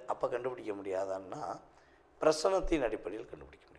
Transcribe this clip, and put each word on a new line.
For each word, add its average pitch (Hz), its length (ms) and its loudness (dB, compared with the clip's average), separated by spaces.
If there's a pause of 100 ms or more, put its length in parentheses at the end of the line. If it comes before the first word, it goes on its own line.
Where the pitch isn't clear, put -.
அப்ப 120 200 0
கண்டுபிடிக்க 120 460 -2
முடியாதான்னா, 95 840 -4 (640)
பிரசனத்தின் 165 640 4
அடிப்படையில் 107 420 -4
கண்டுபிடிக்க - 360 -18
முடியும். - 140 -20